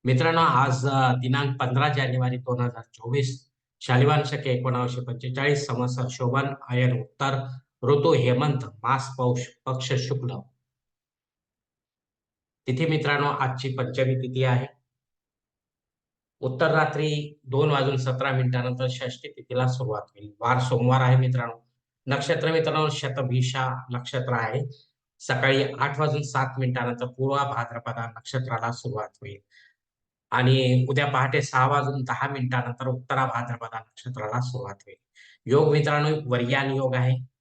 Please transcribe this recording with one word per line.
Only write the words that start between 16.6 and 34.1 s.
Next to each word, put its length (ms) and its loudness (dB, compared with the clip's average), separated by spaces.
रात्री 720 0
दोन 280 2
वाजून 260 2
सतरा 340 -2
मिनिटानंतर 560 0
षष्ठी 440 -8
तिथीला 360 -2
सुरुवात 400 -2
होईल. 320 -20
वार 200 2
सोमवार 420 4
आहे 160 6
मित्रांनो. 520 0
नक्षत्र 440 0
मित्रांनो, 380 2
शतभिषा 1000 -2
नक्षत्र 420 -4
आहे. 540 -4
सकाळी 440 2
आठ 360 -2
वाजून 220 0
सात 380 -2
मिनिटानंतर 460 -2
पूर्वा 380 -2
भाद्रपदा 680 -6
नक्षत्राला 640 -4
सुरुवात 440 -8
होईल 240 -16
आणि 580 4
उद्या 160 2
पहाटे 360 2
सहा 260 2
वाजून 360 0
दहा 240 -4
मिनिटानंतर 600 -4
उत्तरा 380 -2
भाद्रपदा 540 -6
नक्षत्राला 600 -8